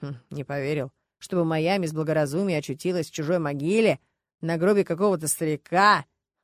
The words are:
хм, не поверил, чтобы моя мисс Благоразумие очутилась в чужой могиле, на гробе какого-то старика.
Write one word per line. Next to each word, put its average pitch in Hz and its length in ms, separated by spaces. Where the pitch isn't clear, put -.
хм, 139 160
не 143 140
поверил, 143 480
чтобы 175 260
моя 160 340
мисс 160 140
Благоразумие 156 680
очутилась 165 500
в - 60
чужой 165 240
могиле, 160 600
на 165 160
гробе 196 260
какого-то 175 420
старика. 170 800